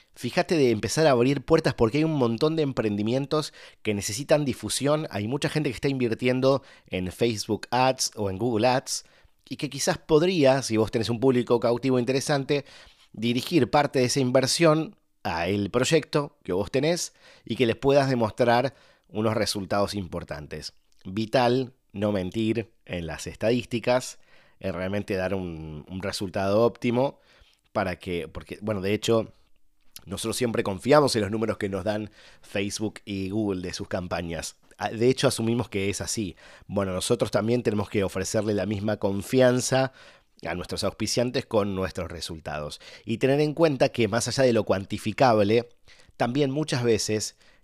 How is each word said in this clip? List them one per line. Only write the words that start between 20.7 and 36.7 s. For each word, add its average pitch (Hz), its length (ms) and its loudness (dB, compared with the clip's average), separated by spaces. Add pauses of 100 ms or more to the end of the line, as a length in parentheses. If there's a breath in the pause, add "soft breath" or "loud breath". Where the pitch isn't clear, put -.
Vital 120 680 0 (180)
no 104 200 0
mentir 107 600 -2 (140)
en 85 200 -8
las 76 220 -10
estadísticas, 123 920 -2 (400 soft breath)
en 95 140 -6
realmente 98 420 -4
dar 92 180 -2
un, 80 540 -8
un 92 140 -10
resultado 98 600 0
óptimo 120 560 0 (540 soft breath)
para 92 240 -2
que, 85 300 -6
porque, - 340 -14
bueno, 104 200 -4
de 98 120 0
hecho... 110 380 0 (760)
Nosotros 101 300 -6
siempre 117 280 0
confiamos 123 520 4
en 113 60 0
los 98 100 -2
números 110 260 -2
que 101 120 -4
nos 95 140 -4
dan 107 280 -4 (300 loud breath)
Facebook 101 640 -6
y 95 240 -6
Google 101 320 -2
de 90 120 -8
sus - 140 -10
campañas. 87 680 -6 (200)
Ah, 104 120 -6
de 113 200 2
hecho, 131 180 2
asumimos 117 420 -2
que 98 200 -4
es 101 120 -4
así. 95 340 -6 (320 loud breath)
Bueno, 98 260 -2